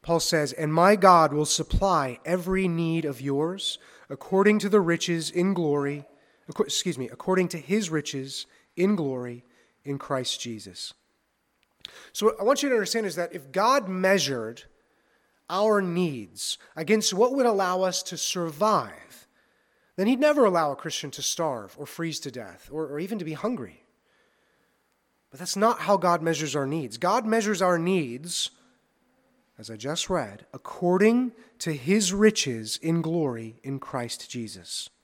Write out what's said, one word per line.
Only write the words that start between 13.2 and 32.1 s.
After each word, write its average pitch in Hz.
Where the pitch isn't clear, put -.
if 139
God 214
measured 143
our 208
needs 170
against 202
what 247
would 269
allow 190
us 185
to 170
survive, 165
then 190
he'd 254
never 294
allow 165
a 131
Christian 147
to 143
starve 127
or 143
freeze 165
to 135
death 104
or, 156
or 147
even 196
to 170
be 156
hungry. 151
But -
that's 180
not 226
how 196
God 170
measures 156
our 139
needs. 135
God 214
measures 214
our 180
needs, 165
as 113
I 113
just 135
read, 120
according 220
to 165
his 180